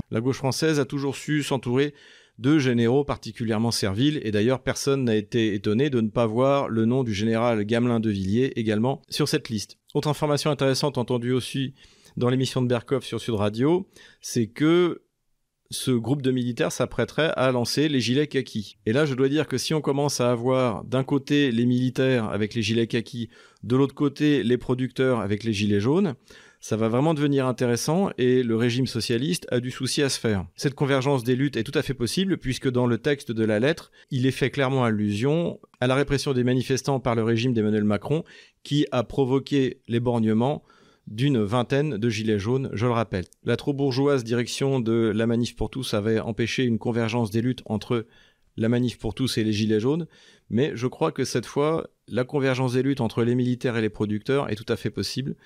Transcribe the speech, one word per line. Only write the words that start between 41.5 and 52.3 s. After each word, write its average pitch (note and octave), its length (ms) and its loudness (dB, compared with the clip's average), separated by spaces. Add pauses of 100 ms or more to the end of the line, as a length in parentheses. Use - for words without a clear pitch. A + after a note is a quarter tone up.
de A#2 120 0
gilets A2 280 0
jaunes, B2 360 -2
je G#2 120 -2
le B2 60 2
rappelle. G#2+ 340 -2 (180)
La A#2 120 0
trop D3 180 -4
bourgeoise C#3 500 2
direction A#2+ 560 -2
de A2+ 360 2
la A2+ 100 0
Manif A#2 300 0
pour A2 160 -6
tous B2+ 240 -6
avait A2 240 2
empêché A2+ 460 -2
une A2+ 120 2
convergence A2+ 540 -2
des A#2 100 0
luttes B2+ 240 -2
entre A2 400 -2 (520)
la A2+ 120 0
Manif A#2+ 300 0
pour A2 160 -6
tous B2+ 240 -2
et A2 40 0
les A2 100 0
gilets G#2+ 260 2
jaunes, D3+ 260 0 (460)
mais B2+ 240 0
je A#2 100 -6
crois D#3+ 260 -2
que C3 140 -2
cette A#2+ 220 -4
fois, D#3 420 -2 (180)
la A#2 180 -2
convergence C3 480 0